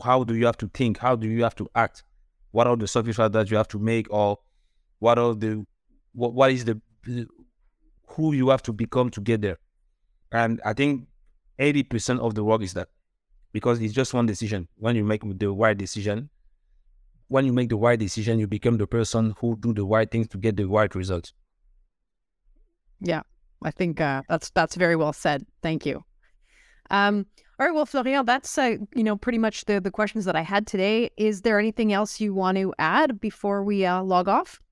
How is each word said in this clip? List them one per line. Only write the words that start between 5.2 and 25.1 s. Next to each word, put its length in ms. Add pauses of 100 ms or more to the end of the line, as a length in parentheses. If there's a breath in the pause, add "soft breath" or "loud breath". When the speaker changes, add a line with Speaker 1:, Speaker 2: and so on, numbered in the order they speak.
Speaker 1:
the, 300 (480)
what, 220
what 180
is 120
the, 160 (1300)
who 280
you 160
have 140
to 80
become 380
to 100
get 200
there?" 180 (720)
And 340
I 100
think 340 (500)
eighty 240
percent 380
of 140
the 100
work 160
is 140
that, 140 (640)
because 280
it's 140
just 180
one 140
decision. 500
When 180
you 100
make 180 (160)
the 120
right 260
decision, 520 (1000)
when 180
you 80
make 160
the 80
right 200
decision, 400
you 80
become 300
the 100
person 520
who 180
do 160
the 140
right 240
things 180
to 100
get 200
the 80
right 280
result. 380 (1700)
Speaker 2:
Yeah, 220 (400)
I 80
think, 320
uh, 260
that's, 220
that's 240
very 220
well 180